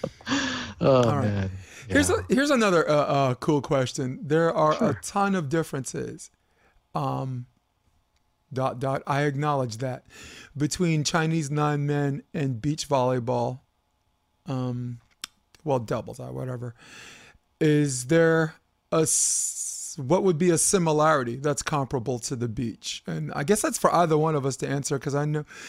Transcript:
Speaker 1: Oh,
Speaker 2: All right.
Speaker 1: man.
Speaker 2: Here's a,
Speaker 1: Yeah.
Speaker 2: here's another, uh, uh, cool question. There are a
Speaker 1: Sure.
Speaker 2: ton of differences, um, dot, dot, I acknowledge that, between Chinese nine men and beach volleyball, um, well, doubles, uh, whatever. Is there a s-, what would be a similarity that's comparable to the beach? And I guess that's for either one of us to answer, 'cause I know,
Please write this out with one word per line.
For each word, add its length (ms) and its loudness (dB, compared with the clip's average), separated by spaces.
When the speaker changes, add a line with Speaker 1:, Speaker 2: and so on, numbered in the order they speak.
Speaker 1:
Oh, 240 6
Speaker 2:
All 120 2
right. 80 0
Speaker 1:
man. 260 -2
Speaker 2:
Here's 220 2
a, 40 4
Speaker 1:
Yeah. 80 2
Speaker 2:
here's 140 2
another, 380 4
uh, 60 4
uh, 420 2
cool 240 0
question. 640 -2
There 320 2
are 180 4
a 40 0
Speaker 1:
Sure. 260 0
Speaker 2:
ton 320 0
of 140 -2
differences, 840 -4
um, 520 -4
dot, 260 -2
dot, 280 -2
I 160 0
acknowledge 560 0
that, 260 -8
between 480 0
Chinese 460 0
nine 360 0
men 360 0
and 300 -2
beach 260 -4
volleyball, 720 0
um, 540 -4
well, 140 2
doubles, 420 -6
uh, 60 -10
whatever. 480 -8
Is 460 2
there 480 4
a 80 2
s-, 960 -2
what 280 2
would 140 4
be 120 4
a 80 4
similarity 800 2
that's 260 -2
comparable 580 -2
to 160 -6
the 120 -2
beach? 580 -6
And 280 -6
I 100 -4
guess 180 2
that's 160 -2
for 160 4
either 240 4
one 160 2
of 100 0
us 140 -2
to 100 -6
answer, 300 -2
'cause 160 -4
I 100 0
know, 200 -2